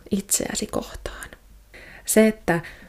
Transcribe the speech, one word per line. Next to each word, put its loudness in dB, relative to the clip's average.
itseäsi -2
kohtaan. -8
Se, 8
että, 2